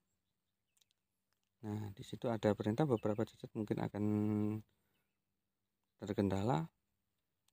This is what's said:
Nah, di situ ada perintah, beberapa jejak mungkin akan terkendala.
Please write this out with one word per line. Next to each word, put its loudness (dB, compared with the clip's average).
Nah, -6
di -16
situ -4
ada 4
perintah, 2
beberapa 2
jejak -16
mungkin -2
akan -2
terkendala. 0